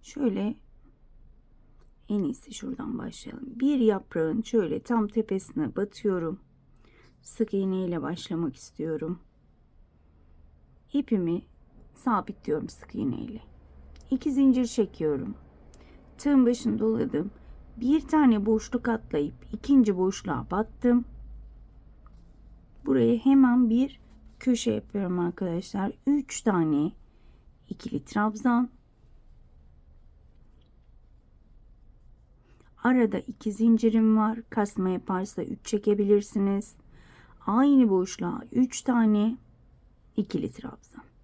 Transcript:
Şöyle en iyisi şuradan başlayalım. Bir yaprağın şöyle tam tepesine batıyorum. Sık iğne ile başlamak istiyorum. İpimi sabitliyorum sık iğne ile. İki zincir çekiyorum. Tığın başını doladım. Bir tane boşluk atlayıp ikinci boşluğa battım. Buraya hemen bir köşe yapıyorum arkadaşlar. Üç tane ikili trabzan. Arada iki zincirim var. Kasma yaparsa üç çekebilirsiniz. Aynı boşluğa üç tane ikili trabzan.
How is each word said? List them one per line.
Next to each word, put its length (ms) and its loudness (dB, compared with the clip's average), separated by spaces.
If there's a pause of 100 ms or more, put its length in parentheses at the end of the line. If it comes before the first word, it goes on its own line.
Şöyle 520 -4 (1500)
en 140 -2
iyisi 320 -8
şuradan 440 -10
başlayalım. 580 -14
Bir 220 0
yaprağın 640 0
şöyle 400 -2
tam 260 -2
tepesine 680 -6
batıyorum. 640 -4 (840)
Sık 320 -6
iğne 300 -2
ile 180 -4
başlamak 540 -6
istiyorum. 640 -8 (1700)
İpimi 500 -2 (520)
sabitliyorum 760 -4
sık 260 -18
iğne 220 -4
ile. 240 -12 (720)
İki 220 -2
zincir 340 4
çekiyorum. 680 -2 (840)
Tığın 280 4
başını 320 0
doladım. 520 -2 (460)
Bir 240 0
tane 460 2
boşluk 420 -2
atlayıp 460 -4 (180)
ikinci 440 4
boşluğa 540 -2
battım. 540 0 (1800)
Buraya 300 4
hemen 540 4
bir 300 0 (400)
köşe 320 0
yapıyorum 460 -4
arkadaşlar. 760 -4 (140)
Üç 360 -2
tane 500 2 (760)
ikili 360 -10
trabzan. 680 -2 (4000)
Arada 360 2
iki 340 -8
zincirim 640 4
var. 220 2 (120)
Kasma 380 -2
yaparsa 540 -4
üç 240 -10
çekebilirsiniz. 1120 0 (720)
Aynı 440 6
boşluğa 520 -2 (100)
üç 300 0
tane 540 2 (800)
ikili 360 -4
trabzan. 520 -18 (200)